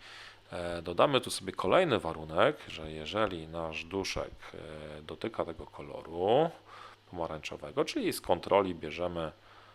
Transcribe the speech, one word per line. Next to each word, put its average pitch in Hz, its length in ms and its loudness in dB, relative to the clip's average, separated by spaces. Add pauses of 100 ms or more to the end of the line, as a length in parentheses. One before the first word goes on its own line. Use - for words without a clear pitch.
(520)
e, 87 300 -4
dodamy 120 400 6
tu - 100 -6
sobie 92 200 -6
kolejny 123 480 6
warunek, 82 580 2 (100)
że 78 240 -10
jeżeli 82 560 -2
nasz 80 380 -6
duszek, 85 460 -4 (220)
e, 78 480 -12
dotyka 80 440 -4
tego 80 200 -10
koloru 87 840 2 (640)
pomarańczowego, 80 720 -4
czyli 196 280 -2
z - 80 -6
kontroli 92 540 4
bierzemy, 80 560 -4 (440)